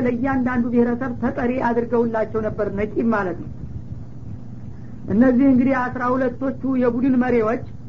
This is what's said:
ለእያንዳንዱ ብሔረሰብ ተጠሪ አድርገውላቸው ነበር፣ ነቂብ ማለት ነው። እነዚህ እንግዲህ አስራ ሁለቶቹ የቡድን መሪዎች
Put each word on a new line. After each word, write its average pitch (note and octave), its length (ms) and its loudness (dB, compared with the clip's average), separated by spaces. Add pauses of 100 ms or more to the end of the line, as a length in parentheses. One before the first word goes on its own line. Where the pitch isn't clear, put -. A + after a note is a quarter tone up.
ለእያንዳንዱ B3 680 0
ብሔረሰብ A#3+ 500 2
ተጠሪ B3 340 0 (120)
አድርገውላቸው A3+ 760 0
ነበር፣ G#3 300 -2
ነቂብ G#3+ 360 -2
ማለት G3 300 0
ነው። - 120 -10 (1600)
እነዚህ B3 380 6
እንግዲህ C4 300 4
አስራ B3 300 -4
ሁለቶቹ B3+ 560 -2 (140)
የቡድን B3 420 2
መሪዎች A#3+ 460 2 (240)